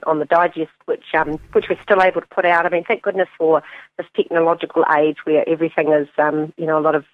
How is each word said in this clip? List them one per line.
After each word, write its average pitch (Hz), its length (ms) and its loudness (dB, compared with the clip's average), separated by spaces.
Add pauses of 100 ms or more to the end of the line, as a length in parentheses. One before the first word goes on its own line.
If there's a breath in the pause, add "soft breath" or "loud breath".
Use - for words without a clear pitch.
on 156 120 0
the 151 60 -2
digest, 170 460 0 (140)
which, - 180 -6 (100)
um, 156 240 -2 (140)
which 220 180 0
we're 185 140 -4
still 190 180 2
able 180 200 2
to - 60 -20
put 180 180 -4
out. 170 200 2
I 175 40 0
mean, 170 180 -2
thank 226 140 -2
goodness 190 260 -2 (100)
for 160 240 2 (360 loud breath)
this 170 180 -10
technological 165 680 0 (100)
age 151 300 0
where 151 240 2
everything 160 420 -2
is, 147 160 0 (120)
um, 151 360 -2
you 170 120 -8
know, 156 100 0
a - 20 2
lot 151 160 0
of, 143 80 -2 (100)